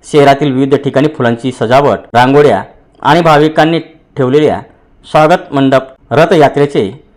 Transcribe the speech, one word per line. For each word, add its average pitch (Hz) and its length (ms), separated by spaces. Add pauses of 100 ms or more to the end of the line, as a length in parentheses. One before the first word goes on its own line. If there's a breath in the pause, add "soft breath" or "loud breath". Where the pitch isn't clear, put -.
(120)
शहरातील 143 400
विविध 135 220
ठिकाणी 135 340
फुलांची 123 440
सजावट, 123 460 (160)
रांगोळ्या 127 480 (400)
आणि 156 180
भाविकांनी 156 580
ठेवलेल्या 127 800 (500)
स्वागत 160 420
मंडप 135 300 (280)
रथयात्रेचे 143 960 (120)